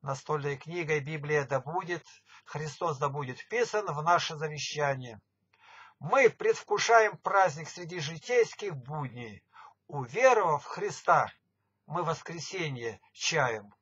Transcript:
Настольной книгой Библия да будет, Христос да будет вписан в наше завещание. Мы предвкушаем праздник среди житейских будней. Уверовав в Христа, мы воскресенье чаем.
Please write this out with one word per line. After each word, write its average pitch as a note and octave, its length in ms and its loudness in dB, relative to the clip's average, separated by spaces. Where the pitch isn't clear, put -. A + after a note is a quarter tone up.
Настольной C#3+ 540 -4
книгой D#3 420 -2
Библия D3 460 -2
да C3+ 140 -2
будет, E3 460 -6
Христос D3+ 540 -4
да C#3+ 100 0
будет C3+ 300 -8
вписан A3 460 -2
в D3+ 180 -4
наше E3+ 320 2
завещание. C#3 840 -4
Мы A3+ 300 6
предвкушаем A3 880 4
праздник F3+ 520 2
среди F3 320 -10
житейских F3+ 760 -2
будней. B2 680 -10
Уверовав E3 760 4
в - 40 -16
Христа, F3 640 2
мы E3 180 -4
воскресенье D3+ 960 -6
чаем. A#2 680 -2